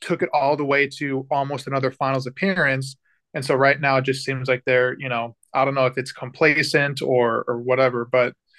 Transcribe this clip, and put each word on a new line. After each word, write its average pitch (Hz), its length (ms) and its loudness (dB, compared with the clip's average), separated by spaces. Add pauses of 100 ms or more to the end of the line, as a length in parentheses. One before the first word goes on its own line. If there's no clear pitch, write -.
took - 220 -4
it 170 100 0
all 147 240 2
the 147 80 -2
way 139 240 2 (100)
to 135 340 -4
almost 139 340 -4
another 135 240 -2
finals 135 360 -2
appearance. 135 680 -2 (380)
And 135 100 -6
so 135 120 2
right 139 220 4
now 139 180 2
it 135 60 2
just 131 220 -2
seems 131 240 -4
like 127 160 0
they're, 127 360 2
you 135 80 -8
know, 117 280 -6 (160)
I 135 120 2
don't 139 100 0
know 131 120 2
if 131 120 -4
it's 127 140 -6
complacent 143 880 0
or, 120 460 2
or 120 100 -2
whatever, 123 460 0
but, 123 300 0 (240)